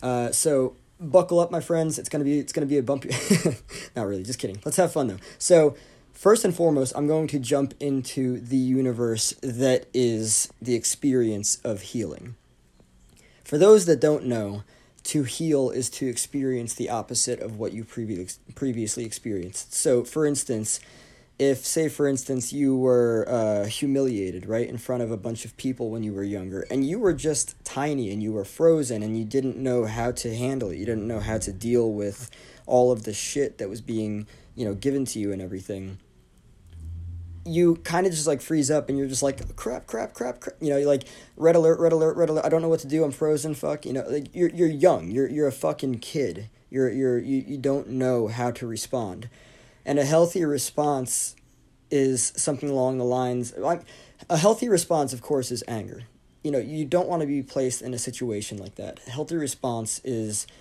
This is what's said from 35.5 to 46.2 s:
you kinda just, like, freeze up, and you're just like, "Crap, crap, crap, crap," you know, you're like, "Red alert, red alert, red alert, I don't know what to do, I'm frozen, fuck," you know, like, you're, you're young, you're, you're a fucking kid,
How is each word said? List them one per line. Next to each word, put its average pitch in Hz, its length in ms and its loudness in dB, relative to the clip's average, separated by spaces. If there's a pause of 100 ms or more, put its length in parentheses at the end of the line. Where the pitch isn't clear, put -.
you 170 380 4
kinda 180 260 2
just, 151 160 -2
like, 147 160 2
freeze 151 300 2
up, 151 160 2
and 139 100 0
you're 139 100 -2
just 131 140 -4
like, 139 360 -2
"Crap, - 300 -6
crap, 220 260 -6
crap, 247 260 -6
crap," - 220 -12
you 156 80 0
know, 143 80 4
you're 143 100 4
like, 139 160 4 (320)
"Red 165 220 6
alert, 160 220 6
red 165 120 6
alert, 160 240 4
red 170 140 4
alert, 156 160 2
I 160 40 2
don't 165 120 4
know 165 80 0
what 165 100 4
to 139 80 -10
do, 156 160 2
I'm 143 80 2
frozen, 151 440 0
fuck," 151 300 -6
you - 60 -6
know, 131 180 -4
like, 139 240 -6
you're, 175 160 2
you're 170 200 2
young, 135 420 4
you're, 127 160 0
you're 147 200 0
a 135 40 2
fucking 135 480 -2
kid, 110 500 -6 (200)